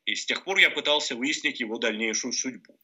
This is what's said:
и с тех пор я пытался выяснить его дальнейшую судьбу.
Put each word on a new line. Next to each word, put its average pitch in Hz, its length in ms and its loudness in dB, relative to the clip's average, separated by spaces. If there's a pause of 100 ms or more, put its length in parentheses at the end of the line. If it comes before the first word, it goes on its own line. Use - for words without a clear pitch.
и 104 80 -2
с - 100 -6
тех - 200 -4
пор 190 140 0
я 165 120 8
пытался 147 440 0
выяснить 139 460 -2
его 113 180 -2
дальнейшую 113 540 -2
судьбу. - 520 -6